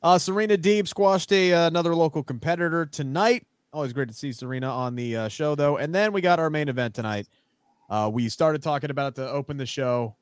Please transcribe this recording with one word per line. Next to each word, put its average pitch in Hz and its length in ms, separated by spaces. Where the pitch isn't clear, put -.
Uh, 175 160
Serena 208 380
Deeb 202 320
squashed 190 440
a, 185 200
uh, 170 140
another 170 280
local 160 280
competitor 165 640
tonight. 160 600
Always 143 200
great 127 160
to 113 60
see 139 180
Serena 127 380
on 123 240
the, 120 220
uh, 113 120
show, 151 260
though. 147 240
And 151 160
then 208 180
we 202 80
got 175 180
our 160 120
main 151 180
event 123 260
tonight. 107 340
Uh, 107 240
we 117 160
started 156 340
talking 147 280
about 139 220
it - 40
to 131 140
open 143 260
the 135 100
show. 123 560